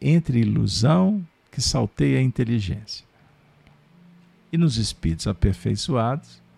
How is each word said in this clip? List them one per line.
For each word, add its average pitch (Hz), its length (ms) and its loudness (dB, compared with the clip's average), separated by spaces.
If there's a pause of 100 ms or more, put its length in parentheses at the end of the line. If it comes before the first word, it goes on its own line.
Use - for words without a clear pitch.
entre 143 380 2
ilusão 117 840 2 (260)
que 135 100 -8
salteia 135 580 0
a - 20 2
inteligência. 113 840 -4 (1500)
E 165 60 -2
nos 156 200 2
espíritos - 500 -4
aperfeiçoados, 110 1120 -2 (160)